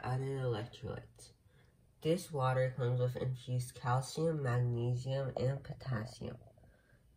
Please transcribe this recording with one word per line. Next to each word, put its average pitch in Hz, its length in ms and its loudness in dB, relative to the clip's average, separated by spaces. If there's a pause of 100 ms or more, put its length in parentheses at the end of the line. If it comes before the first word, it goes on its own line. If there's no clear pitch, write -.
added 135 380 0
electrolytes. - 880 -4 (720)
This 170 280 2
water 131 460 4
comes 127 220 2
with 123 160 2
infused 123 580 -2
calcium, 151 680 0
magnesium, 123 960 2
and 135 260 0
potassium. - 720 -6 (800)